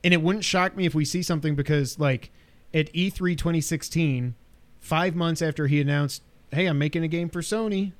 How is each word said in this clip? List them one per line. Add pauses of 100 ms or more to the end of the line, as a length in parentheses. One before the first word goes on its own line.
And
it
wouldn't
shock
me
if
we
see
something
because,
like, (440)
at
E
three
twenty
sixteen, (460)
five
months
after
he
announced, (300)
"Hey,
I'm
making
a
game
for
Sony"